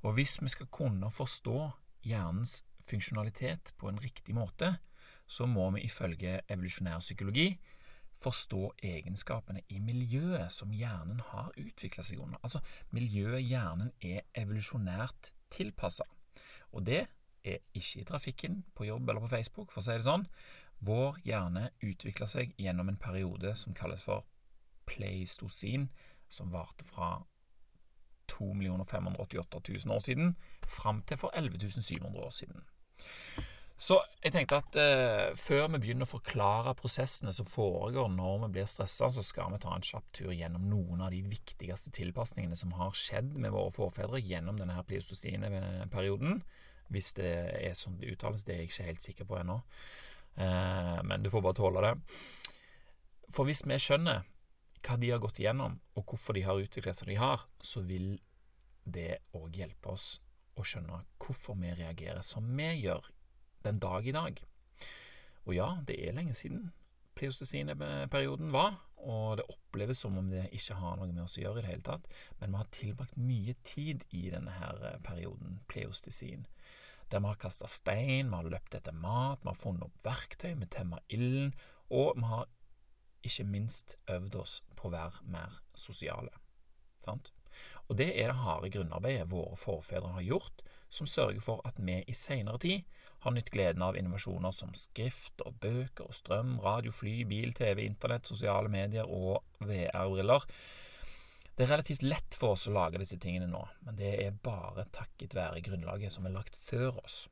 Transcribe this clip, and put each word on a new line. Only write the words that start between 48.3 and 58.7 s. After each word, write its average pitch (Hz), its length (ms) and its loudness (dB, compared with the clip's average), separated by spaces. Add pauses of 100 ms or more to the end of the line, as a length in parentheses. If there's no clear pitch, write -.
det 101 80 -2
er 87 80 -2
jeg 87 80 -4
ikke 95 180 -4
helt 85 140 -4
sikker - 240 -6
på 95 160 -2
ennå. 90 160 0 (800)
Eh, 92 680 2
men 98 200 0
du 101 100 4
får 107 100 6
bare 92 160 4
tåle 92 220 6
det. 107 120 6 (1400)
For 139 160 4
hvis 147 160 10
vi 135 160 4
skjønner 143 420 6 (640)
hva 123 160 2
de 120 80 4
har 120 100 4
gått 107 220 -2
igjennom, 123 380 2 (180)
og 104 80 -2
hvorfor - 320 -2
de 95 80 2
har 95 160 4
utviklet 92 340 -2
som 90 140 -6
de 101 100 2
har, 131 240 4 (160)
så - 220 -2
vil 92 400 -2 (640)